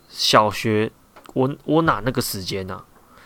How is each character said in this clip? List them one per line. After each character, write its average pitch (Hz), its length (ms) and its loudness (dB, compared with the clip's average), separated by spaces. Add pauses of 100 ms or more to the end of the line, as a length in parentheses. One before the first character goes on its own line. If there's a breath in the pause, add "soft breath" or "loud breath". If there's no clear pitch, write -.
小 - 420 4
学， 110 400 0 (440)
我， 131 200 0 (120)
我 151 180 2
哪 127 200 0
那 123 60 -2
个 123 120 -2
时 104 200 -6
间 95 300 -6
啊？ 92 120 -14 (420 loud breath)